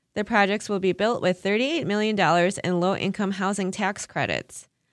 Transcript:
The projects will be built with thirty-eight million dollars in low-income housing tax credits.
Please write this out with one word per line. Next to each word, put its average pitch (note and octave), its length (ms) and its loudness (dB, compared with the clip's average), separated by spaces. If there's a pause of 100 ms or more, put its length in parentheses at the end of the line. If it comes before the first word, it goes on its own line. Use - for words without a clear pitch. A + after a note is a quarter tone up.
(160)
The G#3 80 -2
projects G3+ 440 2
will G3+ 120 -2
be F#3 140 2
built A3 280 0
with F3+ 220 0
thirty-eight B3+ 420 0
million G#3+ 300 0
dollars F3 420 4
in F3+ 220 -2
low-income F#3+ 540 0
housing F#3+ 360 -2
tax G3+ 380 -4
credits. - 600 -6 (260)